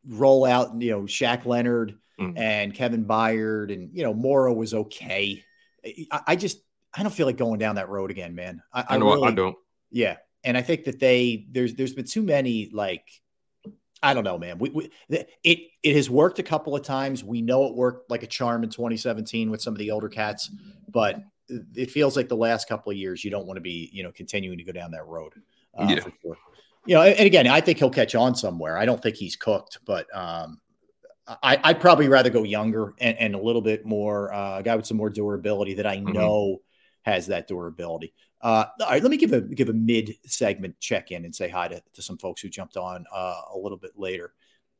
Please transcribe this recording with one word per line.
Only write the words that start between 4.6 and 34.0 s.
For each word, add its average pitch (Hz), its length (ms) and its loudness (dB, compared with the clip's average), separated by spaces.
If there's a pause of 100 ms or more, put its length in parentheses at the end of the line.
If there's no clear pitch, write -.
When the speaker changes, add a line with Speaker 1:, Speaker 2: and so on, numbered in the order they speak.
Speaker 1:
okay. 101 720 -4 (420)
I, 147 440 -10
I 165 80 4
just, 185 220 -4 (380)
I 190 60 -6
don't 214 100 -2
feel 160 140 0
like 127 100 0
going 117 220 -2
down 107 160 0
that 95 140 -6
road 98 240 -6
again, 87 240 -12
man. 90 260 -12 (100)
I, 123 180 -4
Speaker 2:
I 131 80 2
know, 107 100 4
Speaker 1:
I 101 60 8
really 131 140 4
Speaker 2:
I - 40 2
don't. 95 240 0 (340)
Speaker 1:
Yeah. 104 280 -2 (260)
And 123 120 0
I 127 60 -2
think 160 220 -2
that 131 160 -6
they, 123 500 4
there's, 123 240 -2
there's 131 180 -4
been 135 120 -10
too - 180 -4
many, 131 500 0
like, 101 480 -6 (800)
I 143 140 4
don't 120 80 0
know, 92 160 -2
man. 87 200 -10
We, 120 120 -2
we, 156 200 -8 (200)
th-, 147 160 -4 (160)
it, 170 160 4 (240)
it 147 140 4
has 131 120 2
worked 147 300 4
a 185 60 -4
couple 151 320 -4
of 139 60 -6
times. 135 420 -6
We 117 180 -4
know 127 240 2
it 120 80 -6
worked 123 380 -2
like 117 100 -4
a 113 60 -12
charm 120 340 -4
in 113 80 -6
twenty 117 260 -6
seventeen 113 540 -4
with 107 100 -6
some 113 140 -8
of 101 40 -12
the 107 120 -6
older 107 180 -4
cats, 107 440 -6 (360)
but 104 320 0 (280)
it 120 420 -8
feels 143 260 2
like 135 120 0
the 120 80 -2
last 113 320 0
couple 104 240 -6
of 101 40 -8
years 95 280 -8
you 101 80 -6
don't 101 140 -6
wanna 92 140 -12
be, 85 320 -10
you 98 120 -12
know, 87 80 -14
continuing 92 460 -8
to 85 60 -16
go 92 60 -14
down 85 220 -12
that 78 160 -14
road, 82 240 -14 (440)
uh, - 140 -2
Speaker 2:
Yeah. 90 100 0
Speaker 1:
for 87 120 -10 (100)
sure. - 140 -10 (500)
You 185 80 6
know, 160 80 10
and, 190 140 10
and 208 100 8
again, 165 220 8
I 143 120 6
think 165 180 2
he'll 131 120 6
catch 127 240 2
on 123 220 4
somewhere. 82 420 -4
I 104 60 0
don't 120 180 2
think 107 140 -2
he's 92 180 -10
cooked, - 500 -4
but, 90 220 -4 (100)
um, 82 440 -8 (640)
I, 131 380 4
I'd 165 160 6
probably 151 280 8
rather 131 200 8
go 117 140 2
younger 107 580 -2
and, 117 160 2
and 113 180 0
a 98 60 -4
little 117 220 0
bit 107 240 -2
more, 104 440 -2